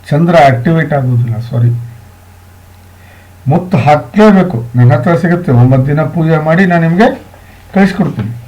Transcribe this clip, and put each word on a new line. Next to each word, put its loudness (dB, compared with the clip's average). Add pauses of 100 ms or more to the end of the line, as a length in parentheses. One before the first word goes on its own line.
(100)
ಚಂದ್ರ 0 (160)
ಆಕ್ಟಿವೇಟ್ -2
ಆಗುವುದಿಲ್ಲ. -2 (140)
ಸಾರಿ, 0 (1800)
ಮುತ್ತು -4 (100)
ಹಾಕ್ಲೇಬೇಕು. 2 (200)
ನನ್ನ 6
ಹತ್ರ 0
ಸಿಗುತ್ತೆ, -2 (100)
ಒಂಬತ್ತು 2
ದಿನ -2 (140)
ಪೂಜೆ 0
ಮಾಡಿ 2
ನಾನು 0
ನಿಮಗೆ 2 (680)
ಕಳಿಸ್ಕೊಡ್ತೀನಿ. -2 (160)